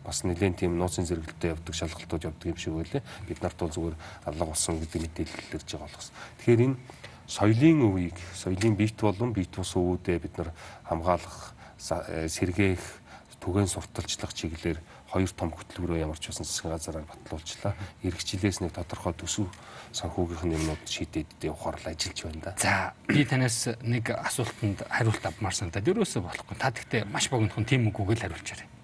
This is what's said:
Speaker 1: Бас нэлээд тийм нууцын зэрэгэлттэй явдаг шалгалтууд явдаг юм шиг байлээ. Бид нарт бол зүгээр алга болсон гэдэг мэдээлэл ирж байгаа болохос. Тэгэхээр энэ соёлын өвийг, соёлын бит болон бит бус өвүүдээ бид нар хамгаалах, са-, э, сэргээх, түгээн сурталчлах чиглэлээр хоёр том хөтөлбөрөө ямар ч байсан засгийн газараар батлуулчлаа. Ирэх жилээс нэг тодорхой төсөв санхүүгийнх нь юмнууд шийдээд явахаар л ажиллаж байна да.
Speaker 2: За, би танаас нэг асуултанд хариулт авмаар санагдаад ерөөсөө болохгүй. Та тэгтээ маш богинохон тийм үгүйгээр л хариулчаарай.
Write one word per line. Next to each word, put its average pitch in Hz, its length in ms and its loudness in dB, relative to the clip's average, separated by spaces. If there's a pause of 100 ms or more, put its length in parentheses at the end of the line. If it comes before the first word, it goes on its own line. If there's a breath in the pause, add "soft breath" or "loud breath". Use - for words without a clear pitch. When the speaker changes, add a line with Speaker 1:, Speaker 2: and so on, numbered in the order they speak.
Speaker 1:
Бас - 200 -4
нэлээд 92 400 2
тийм 87 160 2
нууцын 90 260 2
зэрэгэлттэй 82 480 -2
явдаг 82 220 -6
шалгалтууд - 480 -4
явдаг - 240 -4
юм 165 100 -2
шиг - 160 -4
байлээ. 82 300 -2 (260 loud breath)
Бид 87 140 -6
нарт 90 160 -2
бол 85 100 0
зүгээр 82 260 -2 (300 loud breath)
алга 82 220 0
болсон 80 320 0
гэдэг 80 260 -2
мэдээлэл - 540 -6
ирж - 100 -12
байгаа 76 160 -8
болохос. - 240 -14 (300 loud breath)
Тэгэхээр 120 260 8
энэ 131 120 2 (500 loud breath)
соёлын 123 560 8
өвийг, 92 340 4 (160)
соёлын 95 400 2
бит 104 240 4
болон 107 400 2
бит 90 160 0
бус - 220 -4
өвүүдээ 90 420 2
бид 80 220 -6
нар 80 100 -2 (380 loud breath)
хамгаалах, - 680 0 (240 loud breath)
са-, - 320 -4
э, 80 160 -2
сэргээх, 90 560 2 (560 loud breath)
түгээн 95 320 2
сурталчлах - 640 -4
чиглэлээр 80 460 -2 (340 loud breath)
хоёр 92 180 4
том 82 220 -2
хөтөлбөрөө 85 480 -2
ямар 78 180 -2
ч - 140 -8
байсан - 100 -6
засгийн - 300 -4
газараар 78 320 -6
батлуулчлаа. - 720 -6 (260 loud breath)
Ирэх 90 220 -2
жилээс 95 400 0
нэг 80 80 -4
тодорхой - 400 -4
төсөв 92 340 -2 (460 loud breath)
санхүүгийнх 85 500 -2
нь 82 140 2
юмнууд 78 320 -2
шийдээд - 580 -6
явахаар 78 320 -6
л - 80 -8
ажиллаж 82 380 -4
байна 78 180 -6
да. - 140 -6
Speaker 2:
За, 95 360 2 (140)
би 147 180 6
танаас 127 600 2
нэг 117 260 2
асуултанд - 800 -2
хариулт 113 340 2
авмаар 92 320 -2
санагдаад 98 320 0
ерөөсөө 190 380 2
болохгүй. - 340 -8
Та 131 140 2
тэгтээ 107 340 -2
маш - 240 0
богинохон 110 340 2
тийм 120 240 6
үгүйгээр 104 300 2
л - 80 -4
хариулчаарай. - 420 -8 (140)